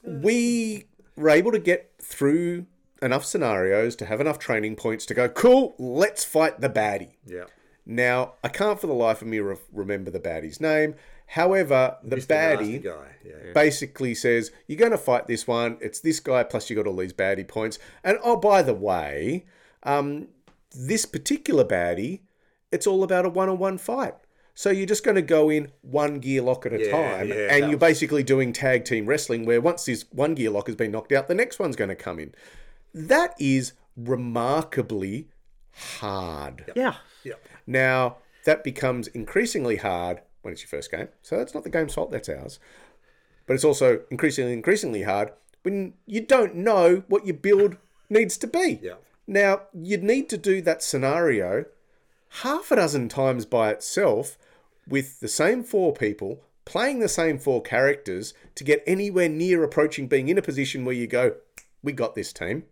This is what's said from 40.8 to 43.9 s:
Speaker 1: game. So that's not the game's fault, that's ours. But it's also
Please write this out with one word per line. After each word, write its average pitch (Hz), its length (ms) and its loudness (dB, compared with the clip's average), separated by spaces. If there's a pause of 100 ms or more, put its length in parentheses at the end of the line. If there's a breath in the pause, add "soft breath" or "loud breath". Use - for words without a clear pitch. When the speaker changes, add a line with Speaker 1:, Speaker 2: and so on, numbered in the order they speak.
Speaker 1:
game. 90 160 -8 (140)
So - 160 -6
that's - 160 -6
not 151 100 -10
the - 60 -10
game's 160 240 -4
fault, 170 180 -4
that's - 180 -8
ours. 78 300 -12 (880 soft breath)
But 127 80 0
it's 135 80 -2
also 143 380 4 (100)